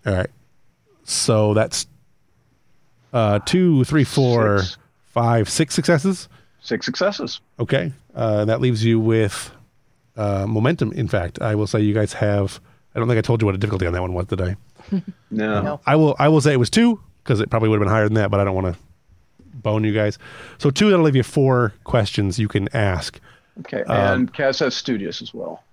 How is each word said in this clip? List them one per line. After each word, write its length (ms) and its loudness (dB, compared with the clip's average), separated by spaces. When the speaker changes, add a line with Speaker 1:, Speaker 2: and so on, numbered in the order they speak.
Speaker 1:
All 80 -2
right. 180 -2
So 500 2
that's, 320 0
uh, 320 2
two, 380 4
three, 200 2
four, 560 2
Speaker 2:
Six. 180 -6
Speaker 1:
five, 420 0
six 260 -2
successes? 540 0
Speaker 2:
Six 240 -6
successes. 560 -4
Speaker 1:
Okay. 340 -2
Uh, 320 0
that 140 0
leaves 240 0
you 140 4
with, 520 0
uh, 300 -2
momentum. 460 0
In 160 -4
fact, 320 -4
I 140 -2
will 120 0
say 140 -2
you 140 2
guys 200 -2
have, 460 -2
I 40 -6
don't 100 -2
think 100 2
I 40 0
told 200 0
you 40 2
what 80 0
a 40 -6
difficulty 280 -2
on 60 -2
that 80 -4
one 140 -6
was, 120 -4
did 160 -6
I? 140 -4
Speaker 3:
<laughs> 120 -2
Speaker 2:
No. 320 -2
Speaker 3:
No. 240 -6
Speaker 1:
I 120 2
will, 240 4
I 80 4
will 120 4
say 120 2
it 60 2
was 120 0
two, 300 2
'cause 160 0
it 100 -2
probably 180 2
would've 140 2
been 100 0
higher 120 4
than 100 0
that, 160 2
but 80 2
I 60 2
don't 100 -2
wanna 220 -2
bone 220 0
you 80 0
guys. 260 0
So 120 2
two, 200 2
that'll 140 4
leave 120 4
you 60 4
four 500 2
questions 540 0
you 100 0
can 260 -2
ask. 460 -2
Speaker 2:
Okay, 240 -8
Speaker 1:
Um, 120 -2
Speaker 2:
and 120 -4
Kaz 260 -2
has 160 0
studious 460 -6
as 100 -16
well. 300 -12